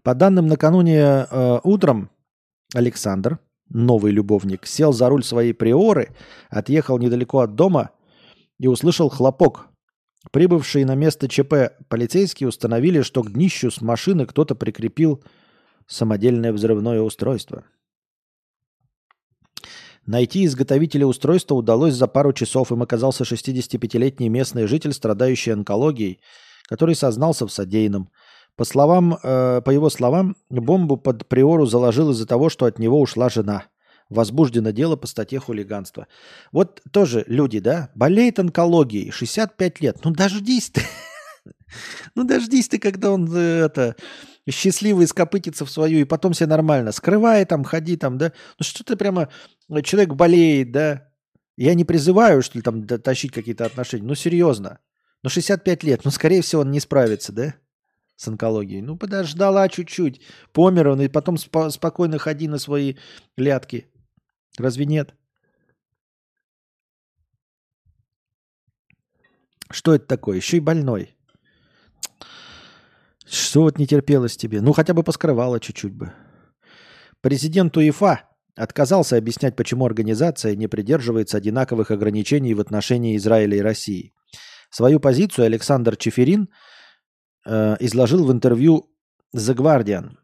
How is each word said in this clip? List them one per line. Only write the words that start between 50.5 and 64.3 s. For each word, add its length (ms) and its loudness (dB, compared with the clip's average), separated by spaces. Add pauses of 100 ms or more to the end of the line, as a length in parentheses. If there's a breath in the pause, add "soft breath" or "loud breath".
да. 360 -2 (500)
Я 180 2
не 100 2
призываю, 560 4
что 160 -8
ли, 60 -8
там, 240 -4
да, 100 -4
тащить 340 -4
какие-то 340 -8
отношения. 420 -8
Ну 80 -4
серьёзно. 640 0 (420)
Ну 80 -6
шестьдесят 340 -2
пять 200 -2
лет. 220 0
Ну, 60 0
скорее 300 2
всего, 200 -2
он 100 -2
не 80 -2
справится, 520 0
да? 220 -6 (600)
С 120 -14
онкологией. 540 -4
Ну, 160 -12
подождала 720 0
чуть-чуть. 520 -6 (300 soft breath)
Помер 360 6
он, 140 2
и 60 2
потом 300 -2
спо-, 320 -4
спокойно 480 -4
ходи 300 -6
на 100 -6
свои 380 -4 (420 loud breath)
лятки. 520 -4 (720)